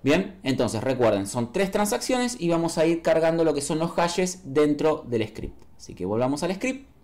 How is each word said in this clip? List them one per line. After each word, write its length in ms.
Bien, 400
entonces 400
recuerden, 440
son 260
tres 180
transacciones 680
y 80
vamos 280
a 100
ir 160
cargando 420
lo 100
que 60
son 180
los 140
hashes 600
dentro 540
del 220
script. 360
Así 180
que 100
volvamos 380
al 120
script 360